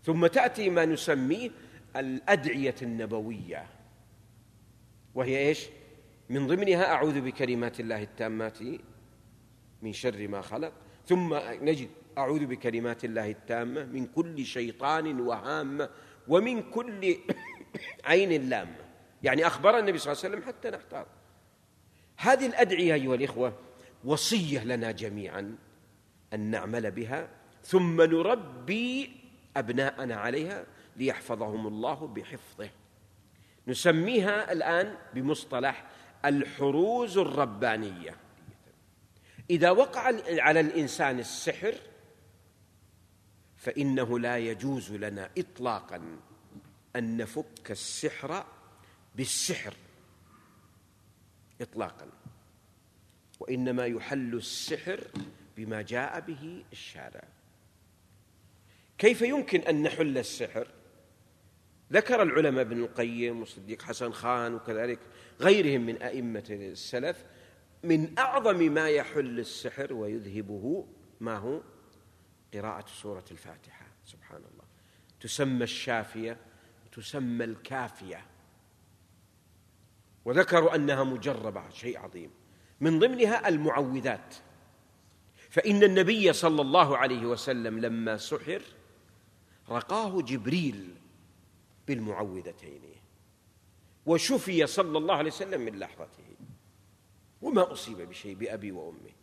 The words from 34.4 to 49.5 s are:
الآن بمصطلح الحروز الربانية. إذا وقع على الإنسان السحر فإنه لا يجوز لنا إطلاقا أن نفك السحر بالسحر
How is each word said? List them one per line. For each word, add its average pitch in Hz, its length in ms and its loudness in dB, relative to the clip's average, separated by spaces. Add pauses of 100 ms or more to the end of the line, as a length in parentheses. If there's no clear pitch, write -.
الآن 180 440 0 (180)
بمصطلح 131 760 -2 (360)
الحروز 165 920 2
الربانية. 110 1000 0 (1300)
إذا 175 220 6
وقع 254 300 4 (260)
على 156 320 6
الإنسان 147 600 2
السحر 170 540 -4 (1800)
فإنه 127 600 0
لا 120 180 -2
يجوز 113 540 -4
لنا 101 460 -8
إطلاقا 92 840 -6 (760)
أن 113 220 -2
نفك 117 540 -8
السحر - 720 -8 (720)
بالسحر - 580 -4 (1900)